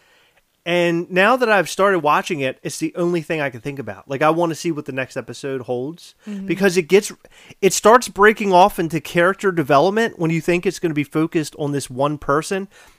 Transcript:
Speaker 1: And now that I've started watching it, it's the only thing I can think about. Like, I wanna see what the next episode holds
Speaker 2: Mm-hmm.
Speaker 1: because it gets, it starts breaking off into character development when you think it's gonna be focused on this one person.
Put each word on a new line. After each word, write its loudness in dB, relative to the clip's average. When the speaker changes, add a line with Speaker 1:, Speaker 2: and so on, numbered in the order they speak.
Speaker 1:
And 0
now 4
that 0
I've 2
started 2
watching 0
it, -4
it's -10
the -6
only -2
thing -6
I -4
can -16
think -10
about. -14
Like, -4
I 4
wanna 0
see -6
what -8
the -10
next -8
episode -8
holds -8
Speaker 2:
Mm-hmm. -10
Speaker 1:
because 0
it -2
gets, 2
it 2
starts 4
breaking 2
off 6
into -4
character 0
development 2
when -2
you 0
think -2
it's -4
gonna -4
be -2
focused -4
on -4
this -6
one -2
person. -4